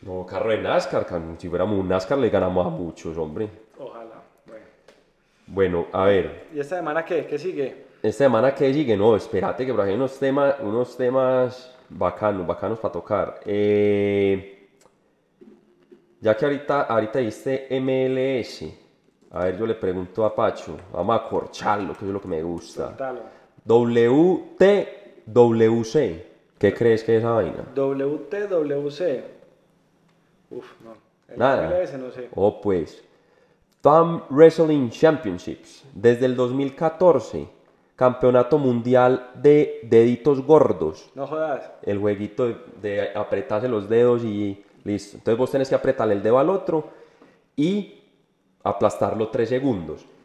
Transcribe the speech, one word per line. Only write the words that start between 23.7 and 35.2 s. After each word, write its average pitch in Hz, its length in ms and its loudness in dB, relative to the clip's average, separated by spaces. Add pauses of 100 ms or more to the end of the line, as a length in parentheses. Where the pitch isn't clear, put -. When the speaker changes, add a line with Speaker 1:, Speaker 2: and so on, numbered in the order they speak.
Speaker 1:
T - 680 2
W 113 560 6
C, 110 440 -2 (300)
¿qué 101 160 4
crees 113 300 2
que 113 140 2
es - 20 4
esa 117 140 -2
vaina? 101 320 -2 (100)
Speaker 2:
W 139 420 -2 (120)
T 202 180 -6
W 147 420 -2
C. 143 340 -6 (1300)
Uf, 123 240 -16 (100)
no. 113 100 -20 (340)
El - 120 -18
Speaker 1:
Nada. 127 280 2
Speaker 2:
M 180 80 -2
L 180 80 -2
S, 151 140 -10
no 127 140 -12
sé. 123 240 -14
Speaker 1:
Oh, 104 260 2
pues. 92 420 -4 (800)
Thumb 165 480 4
Wrestling 151 600 6
Championships, 104 920 -2 (100)